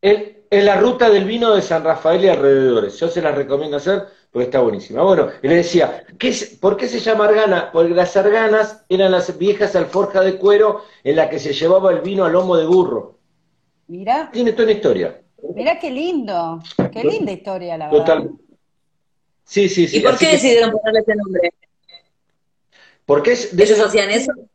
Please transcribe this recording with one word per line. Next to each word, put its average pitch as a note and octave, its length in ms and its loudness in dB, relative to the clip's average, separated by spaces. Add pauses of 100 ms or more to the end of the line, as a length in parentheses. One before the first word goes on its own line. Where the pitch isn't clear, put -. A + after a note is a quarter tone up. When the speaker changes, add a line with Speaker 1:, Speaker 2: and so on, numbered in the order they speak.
Speaker 1:
El, G#3 360 0 (120)
es G3+ 140 2
la G3+ 160 4
ruta A#3+ 300 2
del G3 160 4
vino A#3 280 0
de F#3+ 80 2
San D#3+ 220 -2
Rafael D#3+ 400 0
y F#3+ 60 6
alrededores. C3+ 720 2
Yo E3 80 -2
se E3+ 140 -4
las D3+ 140 -2
recomiendo C#3+ 420 -4
hacer F#3+ 260 -4 (280)
porque B2 140 -2
está B2+ 160 -2
buenísima. A2 420 -2
Bueno, F#3 260 2 (140)
y C3+ 40 -2
le E3 100 4
decía, E3+ 480 0 (120)
¿qué B3+ 120 -2
es, - 160 -6 (140)
¿por G3+ 160 0
qué B3 120 -6
se A#3 120 -6
llama G#3+ 260 0
Argana? G#3 460 0
Porque E3+ 220 2
las F3 240 0
arganas G#3+ 720 0
eran F#3 220 2
las F3+ 260 -2
viejas G3+ 380 -2
alforjas F#3+ 500 0
de F#3+ 120 -2
cuero G#3 440 2 (220)
en C#3+ 140 0
la D#3+ 120 0
que D3+ 100 -8
se D3 140 -6
llevaba F#3 380 2
el - 100 -2
vino F#3+ 240 -2
a D#3+ 40 0
lomo F3+ 280 0
de D#3 80 0
burro. D#3+ 520 0 (680)
Speaker 2:
Mirá. A3 440 -6
Speaker 1:
Tiene A#3 220 -2
toda A#3 100 0
una A3 80 2
historia. G#2 500 -2 (340)
Speaker 2:
Mirá C#4+ 240 -2
qué D#4 120 -8
lindo, G#3+ 680 -6 (320)
qué A3+ 120 -10
linda F#4+ 280 -4
historia, F3 460 -10
la D3+ 140 -10
Speaker 1:
Total. D3+ 320 2
Speaker 2:
verdad. - 100 -12 (1120)
Speaker 1:
Sí, G3+ 240 0
sí, F3 180 0
sí. - 100 -4
Speaker 3:
¿Y - 20 2
por - 140 2
Speaker 1:
Así C#4+ 120 2
Speaker 3:
qué D#4 60 4
Speaker 1:
que C#4+ 60 4
Speaker 3:
decidieron A#3 340 2
ponerle G#3+ 300 0
ese G#3+ 140 0
nombre? F#3 380 -4 (1500)
Speaker 1:
Porque D3 280 2
es A#3 220 -6
de F#3 80 6
Speaker 3:
¿Ellos G#3 160 4
hacían G3+ 300 0
eso? B3+ 220 -2 (240)